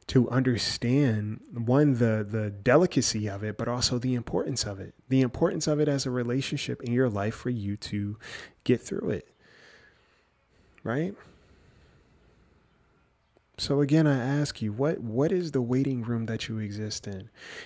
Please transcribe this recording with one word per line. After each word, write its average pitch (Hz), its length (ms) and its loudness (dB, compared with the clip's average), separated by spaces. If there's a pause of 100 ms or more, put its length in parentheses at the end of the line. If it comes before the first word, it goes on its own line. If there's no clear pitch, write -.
to 123 220 6
understand, 120 1120 2 (120)
one, 131 420 4
the, 110 340 2
the 107 220 -2
delicacy 113 800 2
of 98 140 -6
it, 107 140 -4
but 113 120 -4
also 123 300 0
the 127 160 0
importance - 500 -2
of 98 160 -8
it, 95 140 -14 (140)
the 131 120 4
importance 156 460 0
of 151 140 2
it 151 80 4
as 139 180 0
a 131 40 -2
relationship 123 720 -2
in 120 100 -4
your 127 160 4
life 104 260 -2
for - 160 -4
you 104 260 -4
to 101 420 -6 (460)
get 123 160 4
through - 300 -6
it, - 180 -6 (1500)
right? 160 320 -4 (2500)
So 143 220 2
again, 151 260 6
I 139 120 4
ask 139 420 -2
you, 107 120 -2
what, 139 280 0
what 120 300 0
is 180 220 -2
the 131 100 0
waiting 127 400 0
room 113 240 -2
that 110 220 -6
you 110 100 -4
exist 107 480 -6
in? 98 240 -10 (360)